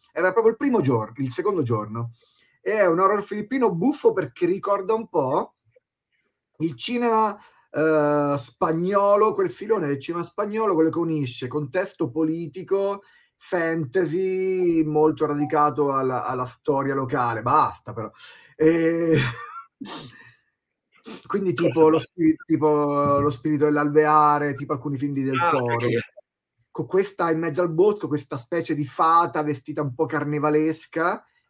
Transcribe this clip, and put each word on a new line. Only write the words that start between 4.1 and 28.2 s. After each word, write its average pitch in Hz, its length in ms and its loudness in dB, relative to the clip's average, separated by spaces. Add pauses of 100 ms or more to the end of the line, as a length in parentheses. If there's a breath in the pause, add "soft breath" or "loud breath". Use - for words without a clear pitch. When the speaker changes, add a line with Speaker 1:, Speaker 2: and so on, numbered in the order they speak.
Speaker 1:
perché 170 360 -2
ricorda 196 480 -2
un 220 120 -6
po' 156 480 -2 (1040)
il 156 160 -6
cinema, 220 640 0 (320 soft breath)
eh, 147 680 2
spagnolo, 202 920 2
quel 190 180 0
filone 208 360 -4
del 143 120 -2
cinema 170 240 -6
spagnolo, 208 500 -4
quello 160 160 4
che 156 80 -4
unisce 151 500 -4
contesto 151 640 -4
politico, 170 920 -4 (320 soft breath)
fantasy, 175 1500 0
molto 151 440 2
radicato 147 640 0
alla, 131 320 -2
alla 127 200 -4
storia 135 500 -2
locale. 123 480 -2
Basta 127 500 0
però. 107 160 -8 (460 loud breath)
E 165 640 4 (600 loud breath)
<laughs> - 1500 -20
quindi 190 260 0
Speaker 2:
Cosa 165 140 2
Speaker 1:
tipo 156 220 6
lo 160 80 6
Speaker 2:
basta? - 140 -4
Speaker 1:
spiri-, 160 240 2 (100)
tipo 143 760 2
lo 147 100 2
spirito 151 360 0
dell'alveare, 147 920 4
tipo 143 180 -8
alcuni 143 240 -6
film 143 160 -4
di 135 100 -4
Del 135 160 -2
Speaker 2:
Ah, 175 120 2
Speaker 1:
Toro. 120 240 0
Speaker 2:
ok. 120 240 0 (720)
Speaker 1:
Con - 160 -8
questa 185 440 0
in 160 80 0
mezzo 165 220 -2
al 170 100 0
bosco, 190 360 2
questa 147 300 -4